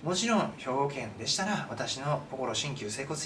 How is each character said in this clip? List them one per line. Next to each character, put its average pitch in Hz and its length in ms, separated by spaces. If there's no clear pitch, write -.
も 170 100
ち 220 140
ろ 226 100
ん、 113 200
兵 - 100
庫 135 200
県 113 300
で 110 80
し - 100
た 190 100
ら、 196 220
私 117 300
の 143 320
心 127 240
鍼 143 220
灸 104 160
整 127 140
骨 151 200